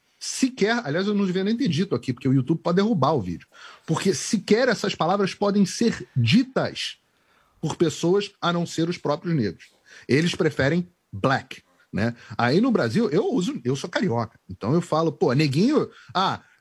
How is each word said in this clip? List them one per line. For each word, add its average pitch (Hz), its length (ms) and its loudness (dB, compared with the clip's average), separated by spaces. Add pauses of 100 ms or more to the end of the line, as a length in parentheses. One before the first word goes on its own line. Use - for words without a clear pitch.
(180)
sequer, 233 680 -2
aliás, 165 220 -2
eu 214 80 0
não 202 100 2
devia 190 200 0
nem 214 120 0
ter 240 120 0
dito 160 260 0
aqui, - 180 -2
porque - 160 -4
o 131 60 4
YouTube 139 280 2
pode 175 140 0
derrubar 196 380 2
o 120 80 0
vídeo, 87 240 -8 (400)
porque 165 260 0
sequer 220 560 0
essas 202 260 0
palavras 185 400 0
podem 202 300 2
ser - 500 -2
ditas 135 840 0 (640)
por 147 140 -4
pessoas 175 540 0 (120)
a 170 100 0
não 170 140 -2
ser 165 240 -2
os 170 80 -6
próprios 151 360 -4
negros. 107 360 -2 (360)
Eles 165 280 2
preferem 160 520 0 (240)
black, 117 520 -4 (300)
né? 113 220 -2 (240)
Aí 123 220 2
no 262 100 2
Brasil, 165 400 2
eu 240 240 0
uso, 208 300 -2
eu 127 100 -2
sou 175 160 -8
carioca, 117 480 -2 (100)
então 95 240 -4
eu 170 80 2
falo, 165 300 0
pô, 147 220 0
neguinho, 156 580 2 (240)
ah, 170 260 0 (200)